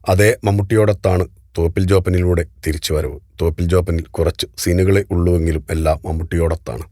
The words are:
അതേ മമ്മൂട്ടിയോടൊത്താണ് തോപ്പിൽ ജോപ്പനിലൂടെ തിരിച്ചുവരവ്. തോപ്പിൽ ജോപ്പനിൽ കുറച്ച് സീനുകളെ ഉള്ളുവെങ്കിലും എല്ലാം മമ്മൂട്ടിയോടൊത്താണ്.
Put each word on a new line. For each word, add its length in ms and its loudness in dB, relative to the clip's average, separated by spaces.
അതേ 340 4
മമ്മൂട്ടിയോടൊത്താണ് 840 2
തോപ്പിൽ 260 0
ജോപ്പനിലൂടെ 640 2
തിരിച്ചുവരവ്. 520 -4
തോപ്പിൽ 240 0
ജോപ്പനിൽ 360 0
കുറച്ച് 460 -4
സീനുകളെ 540 2
ഉള്ളുവെങ്കിലും 580 0
എല്ലാം 360 -2
മമ്മൂട്ടിയോടൊത്താണ്. 880 -4